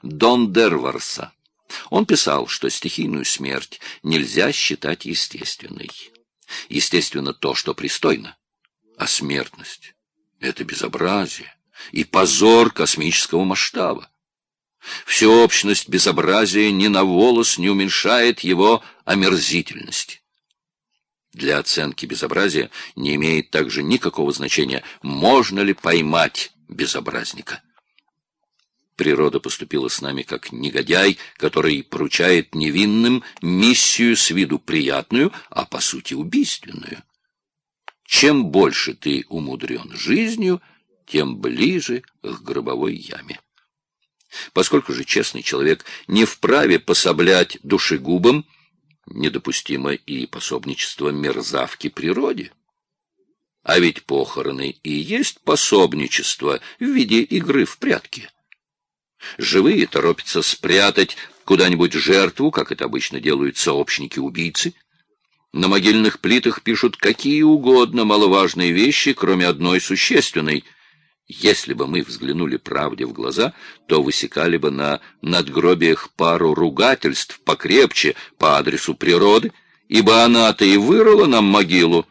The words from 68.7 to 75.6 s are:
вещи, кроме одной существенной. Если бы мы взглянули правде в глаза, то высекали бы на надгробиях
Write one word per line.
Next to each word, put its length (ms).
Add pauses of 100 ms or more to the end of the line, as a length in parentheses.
вещи, 440
кроме 320
одной 340
существенной. 840 (640)
Если 480
бы 140
мы 140
взглянули 560
правде 480
в 60
глаза, 420 (340)
то 140
высекали 540
бы 140
на 300 (200)
надгробиях 920